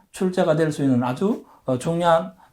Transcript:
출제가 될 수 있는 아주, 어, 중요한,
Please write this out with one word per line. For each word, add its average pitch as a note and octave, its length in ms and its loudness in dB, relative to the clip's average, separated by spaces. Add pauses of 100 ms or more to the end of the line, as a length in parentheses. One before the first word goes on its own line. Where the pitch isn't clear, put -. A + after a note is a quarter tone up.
(120)
출제가 F3+ 440 0
될 D#3+ 160 0
수 D3 120 -4
있는 B2+ 200 2
아주, F#3+ 420 -2 (200)
어, B2+ 120 -2
중요한, E3+ 560 0 (200)